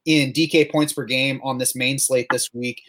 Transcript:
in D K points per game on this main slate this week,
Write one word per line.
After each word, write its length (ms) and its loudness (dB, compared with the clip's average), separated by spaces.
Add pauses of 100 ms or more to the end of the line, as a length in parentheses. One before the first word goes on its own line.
in 280 2
D 160 2
K 180 4
points 260 0
per 120 -6
game 380 -2
on 140 -4
this 180 -2
main 240 -2
slate 320 0
this 220 -2
week, 360 -8